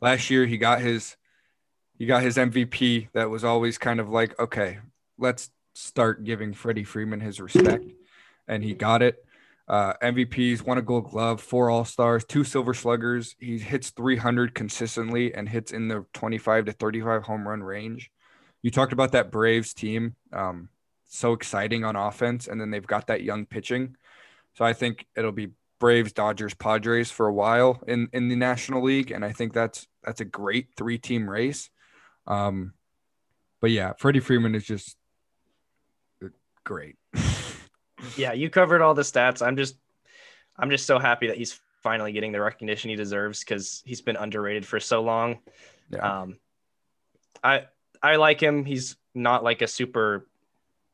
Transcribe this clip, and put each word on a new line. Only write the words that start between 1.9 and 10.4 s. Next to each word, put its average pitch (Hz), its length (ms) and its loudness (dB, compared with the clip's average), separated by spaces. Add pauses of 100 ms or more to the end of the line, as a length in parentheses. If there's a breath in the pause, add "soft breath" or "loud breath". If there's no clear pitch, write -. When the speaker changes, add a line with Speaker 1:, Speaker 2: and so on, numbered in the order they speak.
Speaker 1:
he 117 80 -8
got 123 180 4
his 123 140 0
M 127 140 4
V 123 140 2
P. 120 480 0
That 113 160 0
was 110 140 -6
always 117 340 2
kind 117 220 -2
of 104 100 -4
like, 113 300 0
"Okay, 104 400 -2 (380)
let's 123 320 -2 (240)
start 113 500 0
giving 107 300 -6
Freddie 110 320 -4
Freeman 107 340 -6
his 101 220 -10
respect." - 440 4 (600 soft breath)
And 107 160 -2
he 107 100 -4
got 113 280 4
it. 123 240 2 (420 soft breath)
Uh, 101 340 2
M 123 140 0
V 127 100 2
Ps, 123 380 0